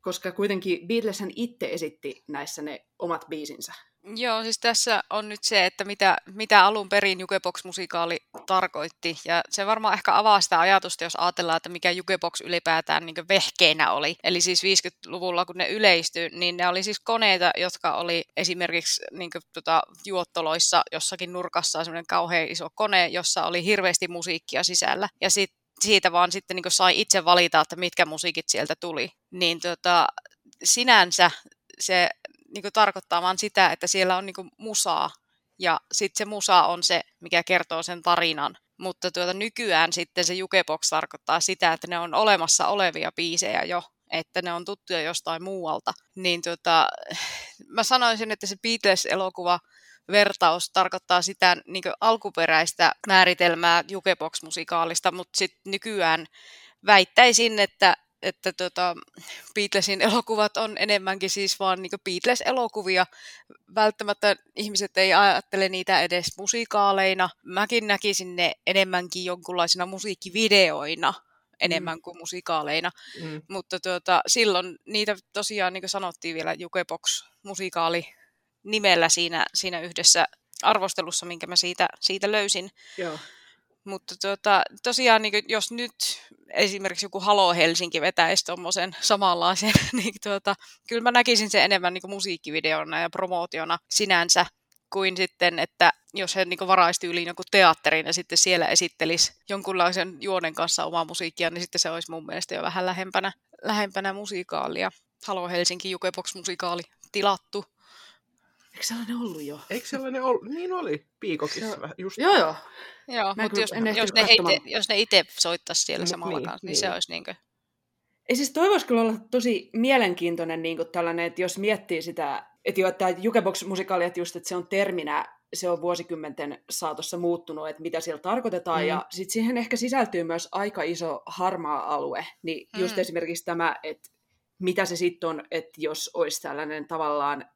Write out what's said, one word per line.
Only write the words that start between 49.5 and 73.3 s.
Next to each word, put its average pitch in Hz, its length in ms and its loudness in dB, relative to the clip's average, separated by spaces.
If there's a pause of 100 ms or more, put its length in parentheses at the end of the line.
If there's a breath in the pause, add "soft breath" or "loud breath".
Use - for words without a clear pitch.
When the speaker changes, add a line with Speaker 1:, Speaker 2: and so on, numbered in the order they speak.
Speaker 2:
vertaus 190 600 2
tarkoittaa 180 500 2
sitä 180 340 4 (100)
niinkö 180 340 -6
alkuperäistä 170 920 2 (140)
määritelmää 175 840 6
Jukebox-musikaalista, 170 1200 -2
mut 175 240 -10
sit 190 160 -2 (140)
nykyään 196 600 0 (600 loud breath)
väittäisin, 220 720 6
että 196 380 4 (260)
että - 300 -4
tota, 180 420 -2 (600 loud breath)
Beatlesin 196 480 0
elokuvat 214 540 2
on 208 220 -4
enemmänkin 190 520 0
siis 196 300 -2
vaan 185 220 0
niinku 190 220 -8
Beatles-elokuvia. 202 1040 0 (680 loud breath)
Välttämättä 208 600 2 (200)
ihmiset 202 420 -4
ei 190 160 6
ajattele 190 540 4
niitä 185 340 2
edes 175 240 -2 (120)
musikaaleina. 196 920 2 (160)
Mäkin 208 420 0
näkisin 190 500 -2
ne 175 160 2 (140)
enemmänkin 185 580 0
jonkunlaisina 180 640 -2
musiikkivideoina 180 1300 0 (460)
enemmän 165 380 -2
Speaker 3:
Mm. - 40 -20
Speaker 2:
kuin 175 160 -16
musikaaleina. 165 720 -4 (320 loud breath)
Speaker 3:
Mm. 156 260 -10